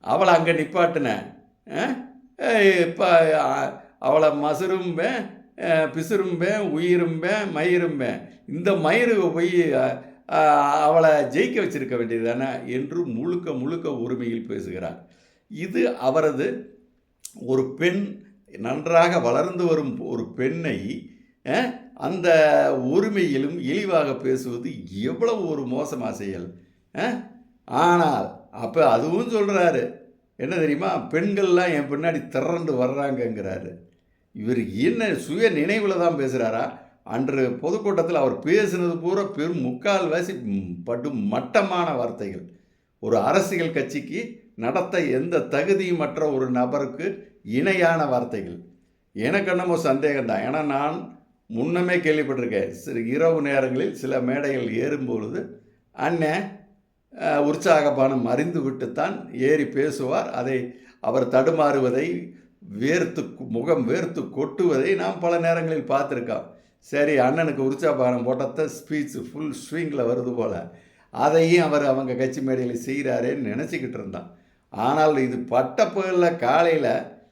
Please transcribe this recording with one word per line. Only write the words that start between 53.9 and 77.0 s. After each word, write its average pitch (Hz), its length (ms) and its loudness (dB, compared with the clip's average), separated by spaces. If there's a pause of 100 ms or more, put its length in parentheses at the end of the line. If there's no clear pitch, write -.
சில 135 260 -2
மேடைகள் 135 460 -2
ஏறும்பொழுது, 123 800 -4 (520)
அண்ணே, 160 340 0 (840)
அ, 143 240 0
உற்சாக 151 500 4
பானம் 131 340 2
அறிந்துவிட்டுத்தான் 135 1120 -4
ஏறி 143 280 2
பேசுவார். 139 640 -2
அதை 127 440 -4 (260)
அவர் 123 280 0
தடுமாறுவதை, 139 1040 2 (460)
வேர்த்து 156 400 0
கு-, - 280 -10
முகம் 123 400 0
வேர்த்து 156 420 -4
கொட்டுவதை 156 640 0
நாம் 180 260 -4
பல 170 180 0
நேரங்களில் 165 500 0
பார்த்திருக்கோம். 127 580 -2 (320)
சரி, 147 400 0
அண்ணனுக்கு 143 400 2
உற்சாக 135 380 0
பானம் 123 300 0
போட்டத்த 131 420 -2
ஸ்பீச் 143 640 -8
ஃபுல் 147 200 -8
ஸ்விங்கில் 143 540 -4
வருது 123 280 -2
போல, 104 400 -4 (360)
அதையும் 165 540 4
அவர் 147 200 2
அவங்க 131 300 0
கட்சி 131 260 -2
மேடையில் 127 460 -2
செய்கிறாரேன்னு 131 640 -2
நினச்சிக்கிட்டு 131 460 -6
இருந்தான். 98 420 -12 (320)
ஆனால் 147 480 2
இது 127 200 0
பட்டப்பகல்ல 175 1000 0
காலையில 143 800 2 (140)